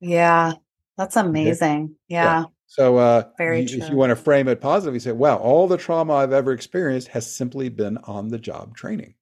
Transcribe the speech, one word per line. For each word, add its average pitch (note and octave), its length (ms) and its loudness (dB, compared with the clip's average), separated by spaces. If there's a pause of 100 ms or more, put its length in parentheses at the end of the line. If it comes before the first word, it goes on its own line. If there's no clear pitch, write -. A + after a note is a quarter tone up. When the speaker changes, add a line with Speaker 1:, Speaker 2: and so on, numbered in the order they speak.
Speaker 1:
Yeah. E3+ 520 2 (440)
That's F#3+ 200 -4
Speaker 2:
Okay? G3+ 120 2
Speaker 1:
amazing. D#3 640 -2 (140)
Speaker 2:
Yeah. E3+ 320 0
Speaker 1:
Yeah. E3 40 -4 (220)
Speaker 2:
So, B2+ 320 2
uh, A#2+ 260 4 (140)
Speaker 1:
Very E3 220 -2
Speaker 2:
you, - 40 0
if A#2+ 80 -8
you B2+ 160 -6
Speaker 1:
true. C#3+ 80 -2
Speaker 2:
wanna C3 200 4
frame C#3 300 2
it B2 140 0
positively, D3 400 -2
say, A#2+ 120 -6
"Wow, B2+ 260 2
all C#3 300 2
the F3+ 100 0
trauma D#3+ 360 -2
I've C#3 180 0
ever C3+ 200 0
experienced B2+ 560 -4
has A#2 220 -8
simply C3 400 -8
been G#2+ 280 -6
on G#2 300 -10
the A#2 100 -8
job A2+ 380 -14
training." - 460 -10